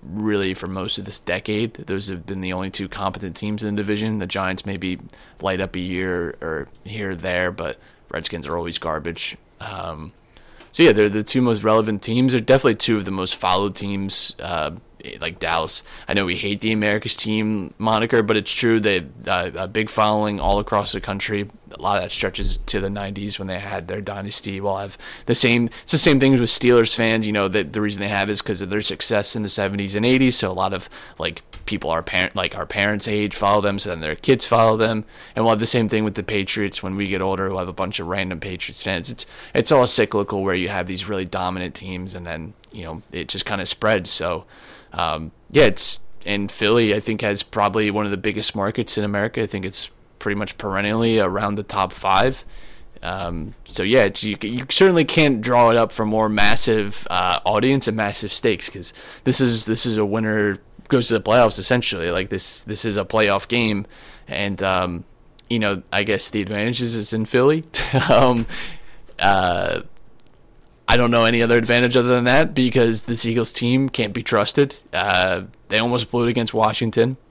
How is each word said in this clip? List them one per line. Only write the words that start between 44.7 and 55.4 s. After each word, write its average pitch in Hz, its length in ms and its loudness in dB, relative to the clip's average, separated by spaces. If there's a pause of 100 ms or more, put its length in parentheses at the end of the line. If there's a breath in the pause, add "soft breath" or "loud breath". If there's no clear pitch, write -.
um, 80 380 -4 (180)
yeah, 147 140 6
it's, - 360 2 (240)
and 101 260 -4
Philly, 110 440 4
I 107 60 0
think, 107 200 -4
has 101 220 -2
probably 104 480 2
one 104 160 0
of 101 40 -2
the 101 60 -2
biggest 104 400 -2
markets 104 400 -2
in 107 80 -2
America. 104 380 -2
I 107 40 -2
think 98 200 -6
it's - 240 -6 (280)
pretty 101 180 -2
much 101 200 -6
perennially 107 640 2
around 101 360 0
the 107 60 -6
top 95 300 0
five. 101 520 2 (580 loud breath)
Um, 87 520 -6 (140)
so - 140 -4
yeah, 113 220 4
it's, 98 200 -2
you, 107 160 -4
you 123 300 -6
certainly 180 340 6
can't 139 380 2